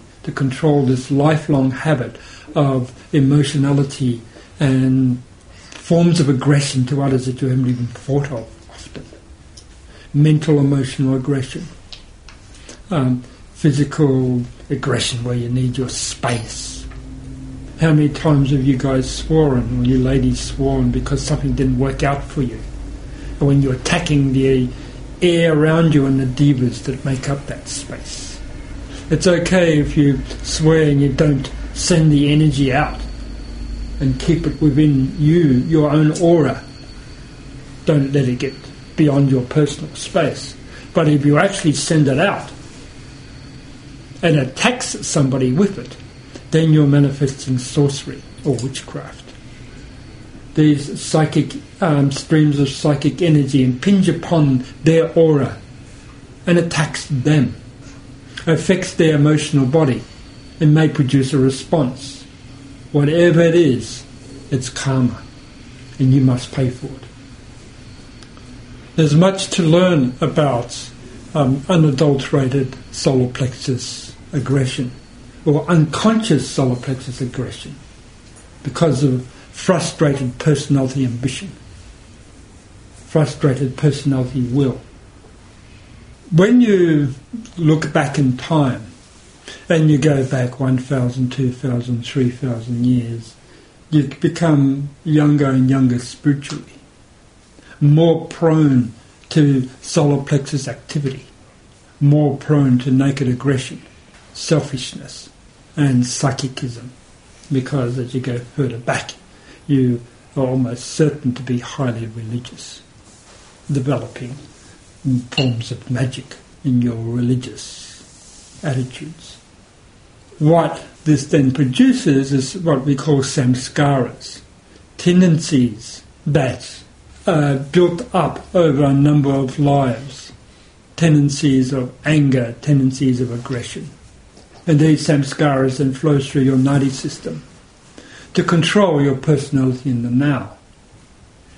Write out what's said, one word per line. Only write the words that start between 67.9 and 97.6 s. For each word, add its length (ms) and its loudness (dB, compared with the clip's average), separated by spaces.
There's 220 2
much 400 4
to 80 0
learn 560 2
about, 680 -2
um, 340 0
unadulterated 1080 2
solar 340 0
plexus 840 -6
aggression, 600 -2
or 240 0
unconscious 800 2
solar 280 0
plexus 440 -8
aggression, 540 -10
because 400 0
of 240 0
frustrated 880 -2
personality 640 0
ambition, 460 -6
frustrated 840 -2
personality 640 0
will. 380 0
When 300 6
you 540 2
look 340 0
back 240 -2
in 200 2
time, 500 -2
and 220 4
you 80 4
go 260 2
back 360 -4
one 180 0
thousand, 540 -2
two 180 -2
thousand, 560 -4
three 240 0
thousand 560 -4
years, 480 -2
you 140 2
become 840 0
younger 420 4
and 220 2
younger 300 2
spiritually, 640 -4